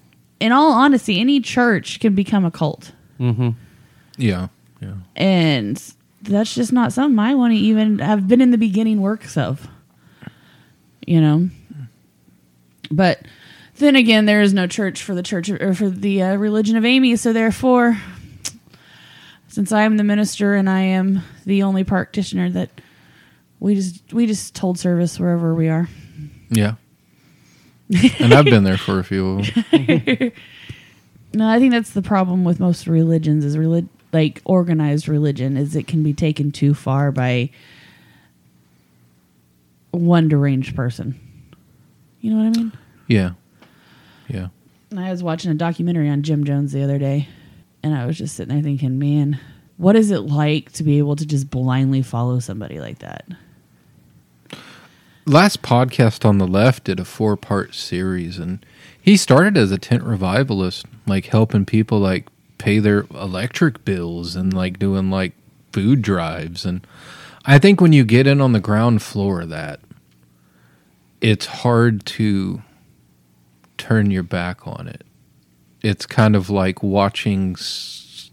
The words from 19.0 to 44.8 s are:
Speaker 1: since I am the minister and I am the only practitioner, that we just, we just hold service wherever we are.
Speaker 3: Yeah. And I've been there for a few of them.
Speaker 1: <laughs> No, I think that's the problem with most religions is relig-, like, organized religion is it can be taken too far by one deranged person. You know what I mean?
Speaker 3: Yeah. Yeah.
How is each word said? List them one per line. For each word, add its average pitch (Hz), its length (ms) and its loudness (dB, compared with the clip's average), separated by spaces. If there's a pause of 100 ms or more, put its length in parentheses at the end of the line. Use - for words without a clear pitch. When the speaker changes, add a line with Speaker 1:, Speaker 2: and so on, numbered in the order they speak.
Speaker 1:
since 208 240 -6
I 208 120 4
am 214 120 2
the 208 80 0
minister 208 520 0
and 190 120 0
I 190 120 0
am 190 420 0 (240)
the 196 160 0
only 190 220 0
practitioner, 185 640 -4
that 180 180 -6 (920)
we 202 160 -2
just, 190 380 -6
we 233 140 0
just 214 320 -6
hold 180 200 -2
service 175 400 -2
wherever 170 360 -2
we 160 140 0
are. 160 200 -2 (600)
Speaker 3:
Yeah. 110 240 2 (1500)
And 117 140 6
I've 147 100 8
been 117 200 6
there 95 140 2
for 98 200 -2
a 90 60 -2
few 95 360 -2
of 104 60 -2 (240)
them. 247 680 -2
Speaker 1:
<laughs> - 40 -20 (920)
No, 220 160 0
I 226 120 2
think 262 120 4
that's 233 180 -2
the 202 120 -4
problem 185 420 0
with 175 160 0
most 175 280 0
religions 160 560 2
is 143 120 -2
relig-, 165 320 0 (240)
like, 156 320 0
organized 160 640 0
religion 139 480 -2
is 147 200 -4
it 147 100 -6
can 160 160 -2
be 147 100 0
taken 147 400 -2
too 143 220 0
far 139 380 -2
by 123 380 -2 (2500)
one 170 360 2
deranged 143 480 0
person. 123 420 -6 (1040)
You 220 140 -4
know 220 100 0
what 226 120 0
I 233 40 -2
mean? 226 120 -6 (340)
Speaker 3:
Yeah. 98 240 2 (1000)
Yeah. 92 200 -8 (420)